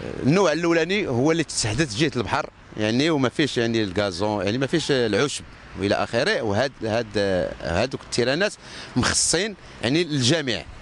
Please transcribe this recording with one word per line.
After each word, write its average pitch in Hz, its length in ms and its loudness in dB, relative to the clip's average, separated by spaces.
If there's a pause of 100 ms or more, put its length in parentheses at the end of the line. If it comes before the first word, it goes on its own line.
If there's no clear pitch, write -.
(220)
النوع 160 300 4
الأولاني 170 560 2
هو 131 240 2
اللي 165 120 2
تحدث 113 520 -2
جهة 139 200 2
البحر، 123 340 -2 (260)
يعني 120 340 2
وما 135 180 2
فيش 131 300 -2
يعني 117 240 2
الكازون، 101 600 0
يعني 107 140 0
ما 139 80 0
فيش 151 240 0
العشب 120 540 2 (360)
وإلى 101 140 2
آخره، 139 480 0
وهاد، 117 300 0 (100)
هاد، 110 360 -2 (420)
هادوك 95 400 -2
التيرانات 143 540 0 (420)
مخصصين 180 600 0 (260)
يعني 151 220 2
للجميع، 135 600 0 (180)